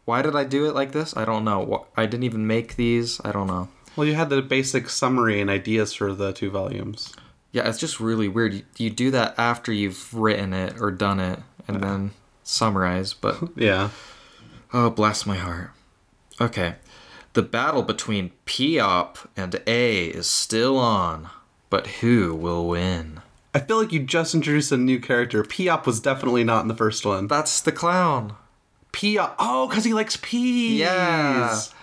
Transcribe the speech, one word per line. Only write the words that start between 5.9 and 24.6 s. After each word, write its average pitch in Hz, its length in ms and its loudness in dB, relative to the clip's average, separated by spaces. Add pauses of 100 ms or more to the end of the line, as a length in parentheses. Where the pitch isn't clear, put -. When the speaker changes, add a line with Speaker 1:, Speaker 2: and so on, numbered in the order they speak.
Speaker 2:
for 98 200 -2
the 98 180 -2
two 95 180 -4
volumes. 101 640 -6 (380)
Speaker 1:
Yeah, 113 160 0
it's 113 120 -2
just - 200 -6
really 110 280 0
weird. 107 260 2
You, 98 100 -8 (140)
you 113 120 0
do 123 220 0
that 120 260 0
after 120 360 0
you've 101 400 -4
written 104 400 2
it 95 260 -4
or 104 120 0
done 98 280 0
it, 92 200 -2 (280)
and 104 140 -4
Speaker 2:
Yeah. 98 60 -2
Speaker 1:
then 98 240 -4 (320)
summarize, 95 720 0
but - 240 -2 (100)
Speaker 2:
<laughs> - 100 -14
Yeah. 101 320 2 (840)
Speaker 1:
oh, 120 160 4
bless 107 360 0
my 101 100 -2
heart. 90 360 -6 (680)
Okay. 101 360 0 (580)
The 120 80 4
battle 127 420 0
between 101 480 -4 (140)
P-Op 113 720 0 (180)
and 92 320 -4
A 113 380 2
is 82 220 -4
still 123 500 2
on, 90 520 0 (400)
but - 180 0 (140)
who 110 340 4
will 85 320 -2
win? 85 540 -2 (320)
Speaker 2:
I 143 60 2
feel 220 220 0
like 190 100 0
you 160 80 0
just 160 360 0
introduced 147 360 2